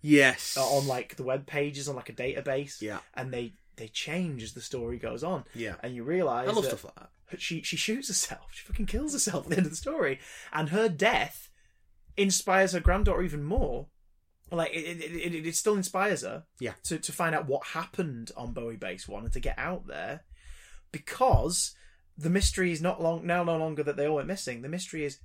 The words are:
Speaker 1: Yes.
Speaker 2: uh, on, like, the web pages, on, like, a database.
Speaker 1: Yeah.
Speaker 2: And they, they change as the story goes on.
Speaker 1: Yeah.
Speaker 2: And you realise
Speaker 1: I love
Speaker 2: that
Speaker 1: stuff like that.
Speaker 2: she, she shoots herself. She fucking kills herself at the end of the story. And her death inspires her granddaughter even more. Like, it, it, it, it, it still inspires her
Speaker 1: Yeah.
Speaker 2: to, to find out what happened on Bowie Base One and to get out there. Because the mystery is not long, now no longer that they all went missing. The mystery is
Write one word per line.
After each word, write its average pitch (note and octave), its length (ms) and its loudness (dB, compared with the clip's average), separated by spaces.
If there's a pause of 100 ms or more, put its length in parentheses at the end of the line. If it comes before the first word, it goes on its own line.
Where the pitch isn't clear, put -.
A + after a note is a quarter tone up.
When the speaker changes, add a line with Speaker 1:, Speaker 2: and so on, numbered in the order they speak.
Speaker 1:
Yes. C#3 560 6
Speaker 2:
uh, C3+ 80 4
on, C#3 200 4
like, B2+ 300 -4
the C#3 60 -10
web C3+ 240 -2
pages, C#3+ 420 -4
on, C3+ 80 -4
like, - 140 -12
a A2+ 40 -12
database. C3+ 680 -4
Speaker 1:
Yeah. G#2+ 160 -6 (160)
Speaker 2:
And C3 180 -6
they, A#2+ 220 -6 (220)
they A2+ 120 -12
change D#3 540 -4
as A2 100 -10
the B2 80 -14
story A#2+ 380 -6
goes A#2+ 260 -6
on. E3+ 200 -4 (100)
Speaker 1:
Yeah. A2 280 -6
Speaker 2:
And B2 120 -8
you A#2+ 100 -8
realise D#3 440 0
Speaker 1:
I G#3+ 40 0
love A3 120 2
Speaker 2:
that C3 120 2
Speaker 1:
stuff - 80 -14
like - 100 -16 (360)
that. - 100 -10
Speaker 2:
she, D#3+ 220 -4
she - 160 -4
shoots B3 300 -2
herself. - 440 -4
She - 140 -16
fucking - 200 0
kills C#4+ 280 -2
herself F3+ 300 0
at D3+ 60 -6
the E3 60 4
end F3+ 100 6
of D3+ 60 -4
the E3 40 -8
story. F#3+ 420 0 (340)
And D#3 180 0
her G#3+ 200 4
death G3 580 0 (680)
inspires F#3+ 540 4
her F3+ 80 2
granddaughter F3+ 420 6
even D3 220 -2
more. C#3+ 420 0 (640)
Like, E3+ 220 0
it, D#3+ 60 -2
it, E3 240 -6
it, E3+ 320 -4
it, D#3 140 -4
it E3 80 -2
still G#3+ 200 4
inspires F#3+ 460 0
her G#2+ 220 -8 (140)
Speaker 1:
Yeah. A2+ 140 -4 (120)
Speaker 2:
to, D#3+ 140 -2
to - 140 -6
find E3 220 0
out D#3 120 0
what C3+ 200 0
happened D3+ 680 -4
on A#2+ 200 -6
Bowie A#2 220 -6
Base F#2+ 300 -8
One G#2 180 -8
and A#2 100 0
to - 60 0
get - 180 0
out F3 280 -4
there. G2+ 360 -8 (680)
Because - 840 4 (420)
the D#3+ 140 -2
mystery F#3 420 4
is D#3 80 -2
not E3+ 220 0
long, E3 240 0
now F3 180 2
no E3 140 2
longer D#3 240 -2
that C#3+ 160 0
they C#3+ 80 2
all D#3 100 2
went C3+ 120 0
missing. B2+ 340 -6
The C3+ 80 -8
mystery E3+ 340 -6
is C#3 200 -6